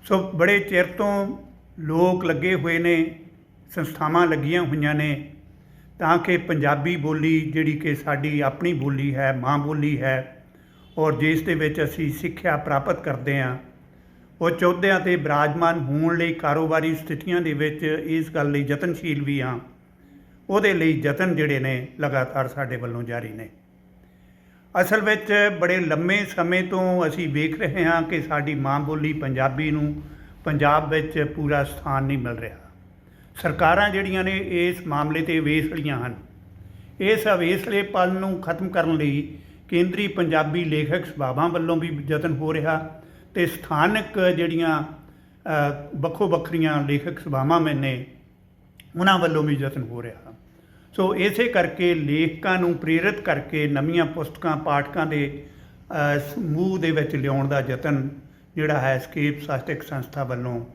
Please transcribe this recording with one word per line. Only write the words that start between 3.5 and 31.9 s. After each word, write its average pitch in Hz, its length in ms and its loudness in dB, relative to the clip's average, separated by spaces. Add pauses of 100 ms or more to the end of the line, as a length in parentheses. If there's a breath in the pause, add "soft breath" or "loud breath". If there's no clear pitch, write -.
ਸੰਸਥਾਵਾਂ 165 520 2
ਲੱਗੀਆਂ 156 360 0
ਹੋਈਆਂ 151 320 0
ਨੇ 147 360 -2 (680 soft breath)
ਤਾਂ 170 180 4
ਕਿ 175 200 2
ਪੰਜਾਬੀ 151 580 0
ਬੋਲੀ 156 460 2
ਜਿਹੜੀ 156 300 0
ਕਿ 151 240 -2
ਸਾਡੀ 143 440 -2
ਆਪਣੀ 143 340 0
ਬੋਲੀ 139 420 -2
ਹੈ, 135 180 2
ਮਾਂ 131 240 0
ਬੋਲੀ 147 440 0
ਹੈ 131 440 -2 (520 soft breath)
ਔਰ 151 220 2
ਜਿਸ 156 220 2
ਦੇ 165 140 0
ਵਿੱਚ 156 280 0
ਅਸੀਂ 147 300 -2
ਸਿੱਖਿਆ 160 440 -2
ਪ੍ਰਾਪਤ 147 460 -2
ਕਰਦੇ 139 380 -2
ਹਾਂ, 127 160 -2 (840 soft breath)
ਉਹ 165 80 2
ਚੌਧਿਆਂ 180 500 2
'ਤੇ 180 160 2
ਬਿਰਾਜਮਾਨ 151 640 2
ਹੋਣ 151 380 0
ਲਈ 170 160 0
ਕਾਰੋਬਾਰੀ 160 640 0
ਸਥਿਤੀਆਂ 165 460 -4
ਦੇ 160 120 -2
ਵਿੱਚ 151 500 -2
ਇਸ 160 260 -2
ਗੱਲ 147 220 0
ਲਈ 143 120 2
ਯਤਨਸ਼ੀਲ 143 600 -2
ਵੀ 139 180 -2
ਹਾਂ। 127 180 -4 (880 loud breath)
ਉਹਦੇ 202 240 4
ਲਈ 160 280 2
ਯਤਨ 151 340 0
ਜਿਹੜੇ 143 240 2
ਨੇ 131 280 -2 (140)
ਲਗਾਤਾਰ 131 460 0
ਸਾਡੇ 127 280 -6
ਵੱਲੋਂ 120 280 -6
ਜਾਰੀ 117 260 -8
ਨੇ। 110 200 -14 (1300 soft breath)
ਅਸਲ 208 200 2
ਵਿੱਚ 208 580 2
ਬੜੇ 180 180 2
ਲੰਮੇ 180 480 0 (100)
ਸਮੇਂ 180 280 2
ਤੋਂ 180 440 2
ਅਸੀਂ 160 220 -2
ਵੇਖ 156 300 0
ਰਹੇ 170 260 0
ਹਾਂ 165 160 4
ਕਿ 160 200 -2
ਸਾਡੀ 147 340 -2
ਮਾਂ 135 240 0
ਬੋਲੀ 151 340 -2
ਪੰਜਾਬੀ 135 580 0
ਨੂੰ 151 300 -2 (420 loud breath)
ਪੰਜਾਬ 147 460 4
ਵਿੱਚ 151 460 0
ਪੂਰਾ 147 280 0
ਸਥਾਨ 135 400 -2